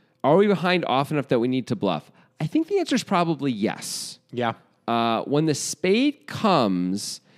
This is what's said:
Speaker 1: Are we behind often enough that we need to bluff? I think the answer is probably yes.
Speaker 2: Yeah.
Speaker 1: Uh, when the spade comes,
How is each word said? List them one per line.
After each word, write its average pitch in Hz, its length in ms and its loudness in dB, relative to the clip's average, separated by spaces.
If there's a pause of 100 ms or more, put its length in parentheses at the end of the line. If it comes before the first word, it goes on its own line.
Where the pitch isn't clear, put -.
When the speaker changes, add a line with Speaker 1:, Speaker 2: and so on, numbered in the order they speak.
(240)
Speaker 1:
Are 147 140 6
we 208 100 6
behind 180 380 0
often 139 320 0
enough 135 120 -4
that 127 100 4
we 117 80 0
need 127 200 -2
to 123 80 -2
bluff? 90 360 -4 (280)
I 156 80 -4
think 320 200 -2
the 392 120 0
answer 294 160 -2
is 208 80 0
probably 165 480 0
yes. - 680 -6 (120)
Speaker 2:
Yeah. 117 220 -2 (340)
Speaker 1:
Uh, 117 360 0
when 147 220 0
the 151 100 2
spade 233 720 -2
comes, 101 960 0 (160)